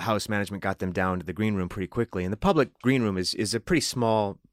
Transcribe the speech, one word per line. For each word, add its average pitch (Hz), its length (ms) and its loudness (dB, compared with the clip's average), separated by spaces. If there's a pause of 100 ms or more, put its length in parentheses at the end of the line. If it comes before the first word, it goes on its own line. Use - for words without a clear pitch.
house 107 280 0
management 101 340 -2
got 98 160 -2
them 92 120 -2
down 92 280 0
to 85 60 -8
the 90 80 -6
green 104 220 0
room 90 140 -2
pretty 92 180 -4
quickly, 107 360 -2
and 92 100 -2
the 104 40 -4
public 160 440 2
green 127 220 2
room 101 140 0
is, 92 180 -2
is 101 180 -2
a 113 60 -2
pretty 165 220 0
small 110 560 0 (160)